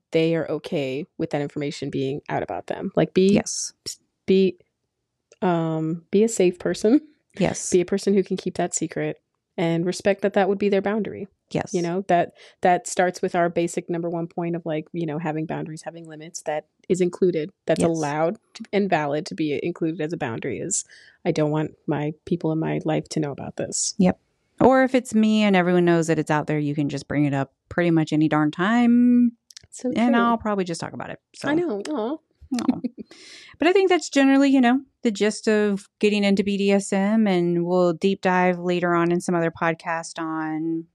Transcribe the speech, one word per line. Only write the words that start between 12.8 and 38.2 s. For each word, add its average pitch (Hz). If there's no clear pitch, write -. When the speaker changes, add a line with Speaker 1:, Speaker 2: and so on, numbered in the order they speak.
Speaker 1:
starts 180
with 180
our 170
basic 170
number 170
one 170
point 170
of, 165
like, 156
you 170
know, 151
having 160
boundaries, 156
having 165
limits, 156
that 151
is 185
included, 175
that's 165
Speaker 2:
Yes. 175
Speaker 1:
allowed 160
to, 226
and 202
valid 151
to -
be 151
included 165
as 160
a -
boundary 120
is, -
I 180
don't 151
want 156
my 147
people 170
in 160
my 151
life 156
to -
know 143
about -
this. -
Speaker 2:
Yep. 185
Or 262
if 254
it's 254
me 220
and 208
everyone 180
knows 170
that 160
it's 151
out 151
there, 151
you 147
can 147
just 139
bring 147
it 139
up 139
pretty 175
much 160
any 156
darn 151
time. 240
Speaker 1:
So -
Speaker 2:
And 233
Speaker 1:
true. 233
Speaker 2:
I'll 233
probably 202
just 165
talk -
about -
it. -
So. -
Speaker 1:
I 302
know. 294
Aw. 269
Speaker 2:
Aw. -
But 294
I 359
think 392
that's 359
generally, 277
you 269
know, 254
the 233
gist 208
of 208
getting 208
into 202
B 202
D 196
S 196
M, 208
and 175
we'll 175
deep 190